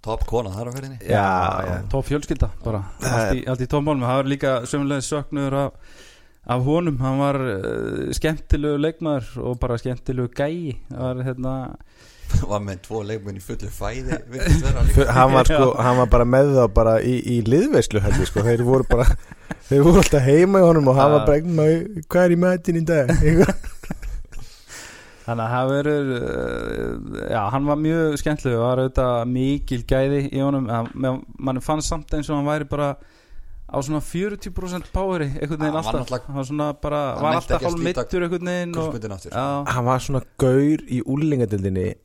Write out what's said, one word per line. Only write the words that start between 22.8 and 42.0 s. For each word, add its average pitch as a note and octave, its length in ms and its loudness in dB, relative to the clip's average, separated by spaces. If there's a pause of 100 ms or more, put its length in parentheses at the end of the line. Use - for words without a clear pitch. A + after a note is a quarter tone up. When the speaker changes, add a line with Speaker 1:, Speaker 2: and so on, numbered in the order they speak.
Speaker 3:
dag?" D3+ 280 2
<laughs> D#3+ 60 4 (2000)
Speaker 2:
Þannig A#2 160 -4
að A2+ 120 -2
það B2+ 180 0
verður, C#3+ 420 0
eh, A#1 1080 -6 (100)
já, A2+ 160 -2
hann C3+ 180 -2
var D3 160 0
mjög D#3 360 0
skemmtilegur, C3+ 440 -2
var B2+ 220 0
auðvitað B2+ 300 -2 (120)
mikil C3 580 -2
gæði C3+ 440 0
í C3+ 160 -4
honum, C#3 260 -2
en A#2 220 -4
mér, C3 240 -2 (200)
manni C3 300 -4
fannst D#3 240 -2
samt D#3+ 240 -6
eins D3+ 160 -4
og D3+ 80 -2
hann C#3+ 80 -2
væri D3+ 240 -2
bara C#3+ 220 -2 (720)
á - 160 -6
svona C#3+ 260 -4
fjörutíu G3+ 480 -6
prósent F3+ 400 -8
poweri F#3 380 -2
einhvern D3 260 -6
veginn D3+ 160 -2
Speaker 1:
Hann D#3 60 0
var - 20 -4
Speaker 2:
alltaf. B2+ 220 -4
Speaker 1:
náttúrulega B2 260 -8
Speaker 2:
Hann C#3 80 -8
var C3+ 80 -6
svona D3 220 -4 (100)
bara, D3 220 -4 (160)
Speaker 1:
hann C#3+ 100 -4
Speaker 2:
var D#3 80 2
Speaker 1:
nennti E3+ 80 0
Speaker 2:
alltaf - 160 -2
Speaker 1:
ekki D#3 80 -4
að E3+ 140 -2
slíta E3+ 240 -2
Speaker 2:
hálfmeiddur F3 240 -2
einhvern F3+ 240 -4
veginn F3 240 -4
og - 20 -4
Speaker 1:
krossbundinn A#2 380 -6
aftur. - 180 -14
Speaker 2:
Já. C3 140 -2 (260)
Speaker 3:
Hann B2 140 0
var B2+ 180 0
svona - 160 -2 (220)
gaur C#3+ 420 4
í B2 160 -4
unglingadeildinni G#2+ 840 0 (180)